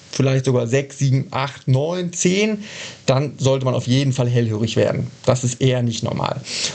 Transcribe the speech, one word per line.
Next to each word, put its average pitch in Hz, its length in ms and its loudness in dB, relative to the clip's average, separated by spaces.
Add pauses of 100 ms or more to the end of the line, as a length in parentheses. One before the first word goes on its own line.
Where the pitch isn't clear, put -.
(120)
vielleicht 131 340 2
sogar 123 200 2
sechs, 135 320 -2
sieben, 135 340 2
acht, 135 360 -6
neun, 170 460 0
zehn, 208 500 0 (420)
dann 135 320 2
sollte 131 280 2
man 127 100 0
auf 120 120 -4
jeden 131 260 2
Fall 127 140 0
hellhörig 117 500 0
werden. - 300 2 (180)
Das 123 180 2
ist 123 180 -2
eher 127 220 2
nicht 117 200 -2
normal. - 380 -4 (320)